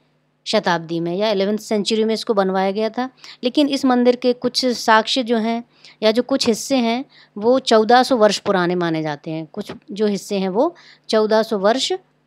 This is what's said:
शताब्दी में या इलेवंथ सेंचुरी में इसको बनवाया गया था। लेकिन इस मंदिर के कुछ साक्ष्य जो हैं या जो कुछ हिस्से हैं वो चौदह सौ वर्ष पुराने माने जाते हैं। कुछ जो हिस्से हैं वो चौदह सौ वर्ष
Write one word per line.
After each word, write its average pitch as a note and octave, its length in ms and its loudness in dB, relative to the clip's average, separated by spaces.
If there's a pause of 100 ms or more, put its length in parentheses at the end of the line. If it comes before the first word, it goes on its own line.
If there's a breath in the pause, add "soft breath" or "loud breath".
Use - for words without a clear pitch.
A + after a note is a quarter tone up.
(460)
शताब्दी E3+ 540 -2
में E3+ 160 -4
या G#3 140 -2
इलेवंथ G3+ 280 0
सेंचुरी G#3+ 460 -2
में A3 100 0
इसको A3 200 -4
बनवाया F#3+ 360 0
गया G#3+ 180 -4
था। B3 220 -6 (340 loud breath)
लेकिन C4+ 240 2
इस C4+ 160 -2
मंदिर B3 320 4
के B3 160 0
कुछ B3 340 -4
साक्ष्य A3+ 560 2
जो A#3 160 0
हैं A#3 260 -4 (380 soft breath)
या G#3+ 80 4
जो A3+ 120 0
कुछ C4+ 240 -2
हिस्से A#3 300 -2
हैं A#3+ 280 -2 (340 soft breath)
वो A#3+ 200 2
चौदह A#3+ 440 4
सौ B3+ 140 2
वर्ष G#3 220 4
पुराने F3+ 360 0
माने E3 280 -2
जाते D3+ 280 -8
हैं। D#3+ 160 -8
कुछ - 260 -12 (180)
जो G#3 160 -2
हिस्से G3+ 320 -4
हैं F#3+ 100 -2
वो B3+ 260 0 (340 loud breath)
चौदह A3 340 2
सौ G#3+ 160 -4
वर्ष A3+ 340 0 (340)